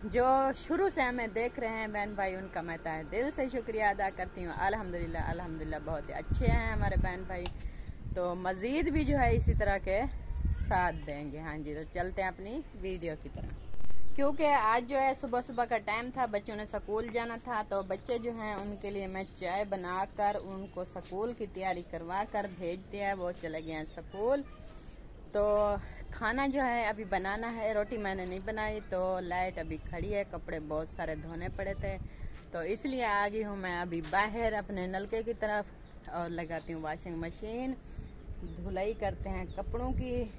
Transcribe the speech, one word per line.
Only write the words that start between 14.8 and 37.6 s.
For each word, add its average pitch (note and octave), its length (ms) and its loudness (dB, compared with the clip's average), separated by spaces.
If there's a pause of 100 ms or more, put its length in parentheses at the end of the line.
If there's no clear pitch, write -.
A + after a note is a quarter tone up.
जो C4+ 120 0
है C4+ 180 6
सुबह B3 280 0
सुबह A#3+ 220 0
का A#3 200 2
time A#3 260 -2
था, B3+ 180 0
बच्चों G#3 260 -2
ने G#3 120 -6
स्कूल G#3+ 440 -2
जाना A#3 280 -2
था, A#3 260 -2
तो G3 200 0
बच्चे A3+ 340 -2
जो A#3 140 -2
हैं G#3+ 240 -4
उनके G3+ 340 -6
लिए G3 180 -4
मैं F#3+ 160 -4 (100)
चाय F#3+ 320 -2
बनाकर G3 680 0
उनको F#3+ 500 -8
स्कूल G3 460 -4
की A3+ 140 -6
तैयारी F#3 440 -4
करवा E3+ 340 -4
कर G#3 240 -2
भेज F3+ 300 -4 (120)
दिया, G3+ 240 -2
वो F3 180 -2
चले D#3+ 280 -6
गए D#3+ 120 -6
हैं D#3 140 -4
स्कूल। A3 560 0 (880)
तो G#3 160 4 (680)
खाना A#3+ 360 0
जो C4+ 140 2
है A#3+ 240 2
अभी G#3+ 200 0
बनाना G3 440 0
है, A3 240 0
रोटी G#3 260 0
मैंने F#3+ 260 -2
नहीं F#3 200 -4
बनाई, G#3+ 380 -2
तो F#3 380 0
लाइट F3+ 380 -2
अभी D#3+ 200 -4
खड़ी F3 300 -4
है, G3+ 160 0
कपड़े E3 360 -6
बहुत D#3 280 -4
सारे D#3+ 280 -4
धोने E3 320 -6
पड़े G3 260 -4
थे, G3 220 -4 (560)
तो E3+ 120 -2
इसलिए B3 380 0
आ G#3 240 4
गई G#3+ 140 0
हूँ G3+ 160 -2
मैं F#3 200 -2
अभी F3 260 -2
बाहर G#3+ 520 2
अपने G3 340 -2
नलके G3+ 340 -2
की A#3 120 -2
तरफ - 760 -4
और E3+ 200 -2
लगाती E3 420 -4
हूँ D#3+ 80 -6
washing D#3+ 360 -6
machine, A3 580 -4 (800)